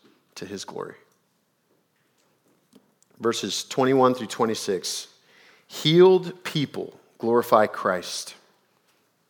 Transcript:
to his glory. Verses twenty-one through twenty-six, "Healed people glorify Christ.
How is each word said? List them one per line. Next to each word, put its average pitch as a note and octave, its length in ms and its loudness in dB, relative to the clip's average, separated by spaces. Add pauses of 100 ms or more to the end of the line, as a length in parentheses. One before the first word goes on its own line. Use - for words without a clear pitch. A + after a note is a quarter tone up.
(360)
to - 100 -14
his F#2+ 200 -12
glory. G1+ 280 -12 (2250)
Verses A2+ 440 -2
twenty-one C3 500 2
through A#2+ 140 -8
twenty-six, - 800 -4 (580)
"Healed F3 760 4
people - 560 -6 (180)
glorify A2+ 480 4
Christ. - 680 -6 (960)